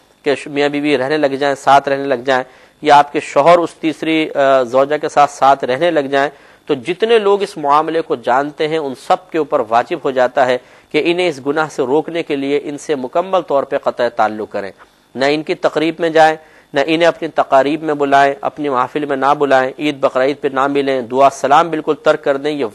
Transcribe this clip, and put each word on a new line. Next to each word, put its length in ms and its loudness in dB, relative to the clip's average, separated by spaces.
کہ 120 0
ش-، 120 -14
میاں 220 -2
بیوی 280 -2
رہنے 200 -2
لگ 100 0
جائیں، 280 -2
ساتھ 340 2
رہنے 140 -2
لگ 120 -2
جائیں، 280 -2
یا 160 6
آپ 160 2
کے 60 -2
شوہر 380 4
اس 160 -2
تیسری، 640 -2
آ، 280 4
زوجہ 340 0
کے 120 -4
ساتھ 220 4
ساتھ 340 2
رہنے 260 0
لگ 80 0
جائیں، 300 -2
تو 80 -2
جتنے 460 0
لوگ 220 2
اس 160 -8
معاملے 440 0
کو 140 -4
جانتے 520 -2
ہیں، 100 -2
ان 160 -6
سب 240 -2
کے 60 -4
اوپر 320 0
واجب 340 0
ہو 80 -2
جاتا 340 2
ہے 120 0
کہ 140 0
انہیں 220 0
اس 180 -4
گناہ 260 -2
سے 120 -4
روکنے 400 -2
کے 120 -4
لیے 280 -2
ان 140 -10
سے 180 -4
مکمل 460 -2
طور 220 -2
پہ 140 -6
قطع 380 -2
تعلق 360 -2
کریں۔ 200 -8
نہ 100 0
ان 180 0
کی 120 -4
تقریب 440 -2
میں 100 -2
جائیں، 260 4
نہ 120 0
انہیں 220 2
اپنی 200 -2
تقاریب 560 0
میں 100 -4
بلائیں، 480 2
اپنی 280 -6
محافل 360 -2
میں 120 -4
نہ 80 -2
بلائیں، 420 2
عید 200 -4
بقرعید 420 0
پہ 60 -4
نہ 200 0
ملیں، 340 -2
دعا 300 2
سلام 380 2
بالکل 240 -2
ترک 200 2
کر 140 0
دیں۔ 140 -4
یہ 240 -4